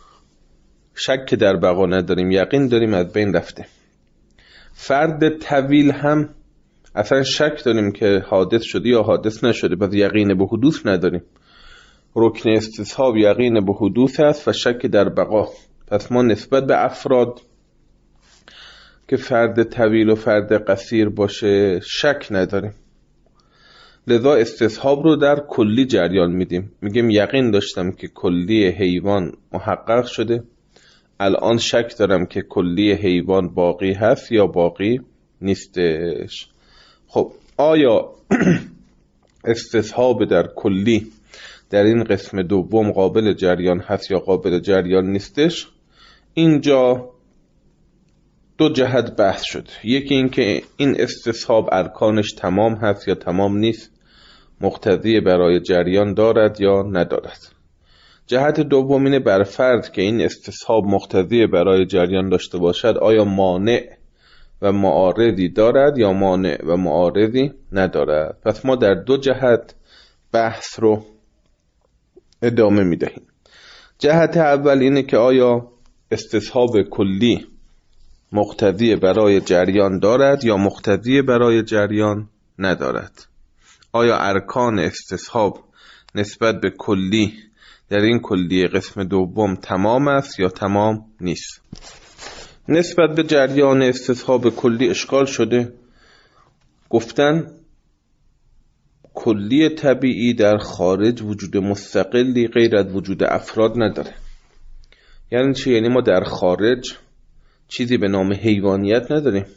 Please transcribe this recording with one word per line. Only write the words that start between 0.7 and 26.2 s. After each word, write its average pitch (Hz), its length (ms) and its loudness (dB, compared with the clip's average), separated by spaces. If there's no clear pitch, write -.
شک 135 400 -4
در 98 220 2
بقا 90 300 2
نداریم، 90 440 0
یقین 107 380 2
داریم 113 260 2
از 87 180 -2
بین 104 220 0
رفته. - 320 -6
فرد 156 640 -2
طویل 143 520 2
هم 147 380 -2
اصلاً 135 280 0
شک 151 420 -2
داریم 110 280 0
که 101 340 0
حادث 101 360 2
شده 98 260 -4
یا 117 140 4
حادث 104 420 -2
نشده، 104 320 0
پس 98 180 -2
یقین 101 440 2
به 95 80 2
حدوث 120 400 0
نداریم. 87 360 0
رکن 113 340 2
استصحاب 110 640 -2
یقین 107 480 2
به 98 80 0
حدوث 120 480 0
است 147 280 2
و 107 40 0
شک 123 340 -4
در 101 220 2
بقا. 92 400 -2
پس - 260 -4
ما 123 100 2
نسبت 123 440 0
به 135 180 2
افراد 127 560 0
که 135 80 0
فرد 117 460 0
طویل 110 480 2
و 110 40 4
فرد 107 380 0
قصیر 104 560 0
باشه 101 720 0
شک - 500 -4
نداریم، 98 420 -4
لذا 120 280 2
استصحاب 120 720 0
رو 156 120 4
در 143 320 2
کلی 113 380 0
جریان 90 460 0